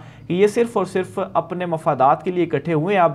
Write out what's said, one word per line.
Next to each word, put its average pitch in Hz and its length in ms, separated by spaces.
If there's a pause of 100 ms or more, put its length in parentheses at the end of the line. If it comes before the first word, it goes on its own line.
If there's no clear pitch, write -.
(280)
कि 160 60
ये 196 140
सिर्फ 233 280
और 190 100
सिर्फ 185 340
अपने 175 460
मफादात 160 560
के 185 80
लिए 180 140
इकट्ठे 156 280
हुए 165 220
हैं। 190 60
आप 165 140